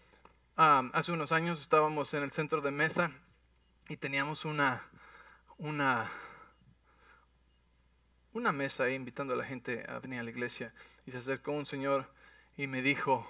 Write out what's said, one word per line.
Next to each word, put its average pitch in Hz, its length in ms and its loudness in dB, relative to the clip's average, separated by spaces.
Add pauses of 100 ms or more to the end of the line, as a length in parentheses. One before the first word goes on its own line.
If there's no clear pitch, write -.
(580)
Ah, 143 360 8
hace 160 180 0
unos 160 200 -2
años 160 300 2
estábamos 156 520 4
en 147 100 0
el 139 80 -6
centro 151 300 -2
de 139 100 0
mesa 160 400 0 (760)
y 156 80 -8
teníamos 139 480 -4
una, 143 400 2 (760)
una, 139 520 0 (2250)
una 226 180 0
mesa 139 340 0
ahí 131 100 0
invitando 131 400 -4
a - 20 0
la 117 80 -2
gente 120 420 -8
a 123 120 -8
venir 127 200 -8
a 117 40 -6
la 117 80 -8
iglesia. 120 420 -6 (320)
Y 131 60 -12
se 123 80 -8
acercó 131 320 -4
un 147 160 -4
señor 139 440 0 (460)
y 143 80 -4
me 131 160 -4
dijo, 135 480 2